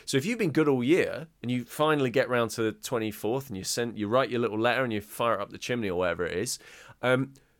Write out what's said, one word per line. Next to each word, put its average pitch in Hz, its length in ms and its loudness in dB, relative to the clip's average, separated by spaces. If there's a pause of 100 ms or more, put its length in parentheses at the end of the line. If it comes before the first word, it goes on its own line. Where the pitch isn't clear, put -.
So - 120 0
if 135 100 2
you've 233 120 -2
been 190 120 2
good 151 180 4
all 131 160 4
year 135 440 2 (120)
and 120 100 -6
you 123 140 -2
finally 147 460 0
get 117 180 2
round 120 240 2
to 117 100 -2
the 110 100 2
twenty-fourth 110 760 -4
and 98 80 -10
you 92 80 -8
send, 120 340 -4
you 104 100 -2
write 123 220 2
your 120 100 0
little 107 180 0
letter 117 240 2
and 120 100 -2
you 104 80 -2
fire 117 340 -2
it 98 60 -4
up 101 100 -8
the 98 80 -14
chimney 120 300 -4
or 90 120 -2
whatever 87 260 0
it 82 100 -4
is, 117 220 -4 (440)
um, 131 300 2 (280)